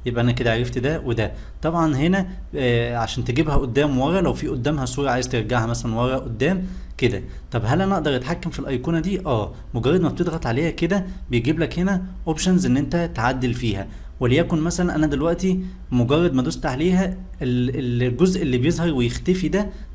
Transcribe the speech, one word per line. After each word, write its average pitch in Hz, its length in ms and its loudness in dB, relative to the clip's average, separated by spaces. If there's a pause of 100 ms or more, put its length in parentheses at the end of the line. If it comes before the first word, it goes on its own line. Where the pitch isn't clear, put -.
يبقى 120 180 0
أنا 120 80 4
كده 120 220 2
عرفت 120 240 -2
ده 143 220 0
وده. 113 320 -2 (300)
طبعا 160 340 2
هنا، 185 320 2 (280)
آه، 120 400 2
عشان 117 280 -2
تجيبها 143 320 0
قدام 135 420 2
ورا، 165 240 2
لو 139 120 2
في 151 140 -4
قدامها 131 380 -2
صورة 139 240 -2
عايز 127 200 0
ترجعها 117 360 0
مثلا 117 300 -2
ورا 127 220 2
قدام 135 460 0 (340)
كده. 101 260 0 (280)
طب 120 140 0
هل 143 160 2
أنا 190 120 2
أقدر 151 220 0
أتحكم 160 340 -4
في - 100 -6
الأيقونة 139 400 -2
دي؟ 185 260 -2
آه، 110 280 0 (200)
مجرد 131 280 2
ما 156 80 2
بتضغط 165 360 -2
عليها 135 240 0
كده 185 360 0 (240)
بيجيب 127 300 2
لك 156 200 -2
هنا 185 260 0 (220)
options 160 380 2
إن 127 120 4
أنت 160 380 0
تعدل 123 380 0
فيها. 101 340 -2 (320)
وليكن 156 400 2
مثلا 175 360 0
أنا 156 120 4
دلوقتي 170 520 0 (320)
مجرد 135 420 4
ما 131 80 4
دوست 147 240 -2
عليها 170 400 2 (360)
ال-، 123 280 2
ال-، 123 340 0
الجزء 165 380 2
اللي 127 160 0
بيظهر 160 360 2
ويختفي 147 540 0
ده، 190 220 0 (260)